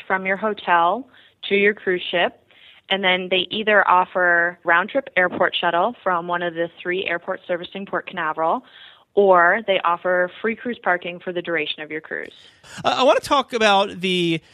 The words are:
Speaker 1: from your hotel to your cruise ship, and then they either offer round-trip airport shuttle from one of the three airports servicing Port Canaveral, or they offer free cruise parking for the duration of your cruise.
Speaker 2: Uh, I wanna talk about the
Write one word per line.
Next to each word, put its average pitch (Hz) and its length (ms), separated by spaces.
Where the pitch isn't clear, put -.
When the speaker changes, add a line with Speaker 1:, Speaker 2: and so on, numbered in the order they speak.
Speaker 1:
from 190 180
your 190 120
hotel 196 680
to 196 60
your 202 200
cruise 180 340
ship, 175 320
and 196 160
then 185 260
they 185 200
either 208 380
offer 175 760
round-trip 180 540
airport 180 420
shuttle 180 440
from 175 240
one 175 160
of 170 100
the 170 160
three 180 240
airports 170 420
servicing 180 380
Port - 220
Canaveral, 165 560
or 190 500
they 190 180
offer 180 460
free 220 160
cruise 240 220
parking 180 420
for 180 140
the 175 80
duration 160 400
of 151 80
your 156 120
cruise. - 320
Speaker 2:
Uh, 254 140
I 254 60
wanna 339 180
talk 277 320
about 202 480
the 175 380